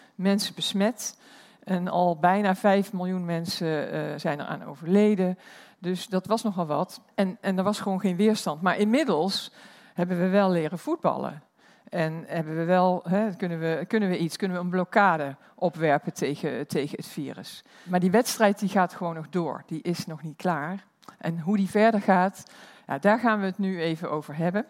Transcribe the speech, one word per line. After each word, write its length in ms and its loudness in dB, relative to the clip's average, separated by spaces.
mensen 400 0
besmet. 640 -2
En 240 -2
al 320 2
bijna 360 4
vijf 380 2
miljoen 320 -4
mensen, 640 -2
eh, 260 -4
zijn 220 -2
eraan 240 -8
overleden. 720 2
Dus 280 -4
dat 180 -2
was 180 -2
nogal 220 -2
wat. 360 -4
En, 260 0
en 160 -2
er 60 0
was 160 0
gewoon 200 -2
geen 160 0
weerstand. 460 0
Maar 160 2
inmiddels 760 0
hebben 260 -2
we 80 2
wel 220 4
leren 300 0
voetballen. 640 -2
En 380 -4
hebben 300 -4
we 60 -2
wel, 440 4
hè, 280 2
kunnen 240 -4
we, 280 -2
kunnen 220 2
we 80 0
iets, 200 -2
kunnen 200 -2
we 60 -4
een 60 -4
blokkade 640 2
opwerpen 580 0
tegen, 540 -4
tegen 300 -4
het 100 -12
virus. 560 -12
Maar 160 0
die 120 2
wedstrijd 480 2
die 100 -2
gaat 240 2
gewoon 220 -8
nog 140 -12
door. 360 -4
Die 160 -8
is 240 -4
nog 180 -12
niet 140 -12
klaar. 480 -4
En 220 -4
hoe 180 0
die 120 0
verder 320 4
gaat, 420 2
ja, 100 -4
daar 220 4
gaan 200 2
we 60 -2
het 120 -4
nu 240 -2
even 300 -2
over 240 -6
hebben. 340 0